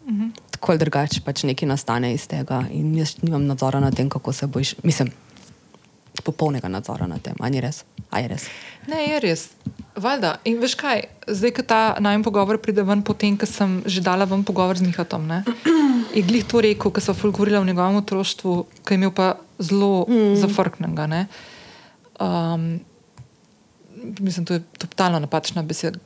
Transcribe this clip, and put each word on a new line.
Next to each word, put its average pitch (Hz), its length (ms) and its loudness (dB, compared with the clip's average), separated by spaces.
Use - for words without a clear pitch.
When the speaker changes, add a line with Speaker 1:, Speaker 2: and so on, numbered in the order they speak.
Speaker 1:
Mhm. 226 260 -2
Speaker 2:
Tako - 180 -6
ali 165 100 4
drugače 147 420 0
pač - 220 -6
nekaj 135 240 0
nastane 123 440 0
iz - 160 -4
tega 135 400 -4
in 151 260 -2
jaz 160 260 -2
nimam 156 260 0
nadzora 139 360 0
nad 135 120 4
tem, 131 160 0
kako - 220 -4
se 135 160 -4
bo 131 120 -2
iš-, - 200 -2
mislim, 143 300 2
popolnega 143 500 -2
nadzora - 380 -4
nad 87 140 -6
tem. - 160 -8
A 110 120 -4
ni 135 100 0
res? 123 240 -4
A - 120 -6
je 120 100 -4
res? - 160 -8
Speaker 1:
Ne, 311 200 -6
je 294 160 0
res. 170 240 0
Valjda. 214 500 -2
In 226 140 0
veš 247 180 0
kaj, 277 280 -2
zdaj, 214 300 0
ko 254 100 -4
ta 226 180 4
najin 208 260 2
pogovor 208 360 2
pride 208 240 0
ven, 202 180 2
potem, 202 340 0
ko 202 100 0
sem 190 380 0
že 190 180 -2
dala 185 240 2
ven 190 180 0
pogovor 185 320 2
z 180 80 0
Mihatom, 170 420 0
ne, 165 180 -2
<clears throat> 254 380 2
je 208 60 4
glih 208 220 2
to 233 160 2
rekel, 208 280 2
ko 196 120 0
sva 196 120 0
ful 208 180 2
govorila 202 300 4
o 190 40 2
njegovem 185 320 2
otroštvu, 196 560 -2
ko - 100 -12
je 202 80 4
imel 190 140 4
pa 185 180 2
zelo 196 500 2
Speaker 2:
Mm. 214 320 4
Speaker 1:
zafrknjenega, 175 680 0
ne. 160 160 0
Um, 165 680 -2
mislim, 180 280 -2
to 180 100 -2
je 170 80 -2
totalno 175 420 0
napačna 156 440 -2
beseda 165 440 -6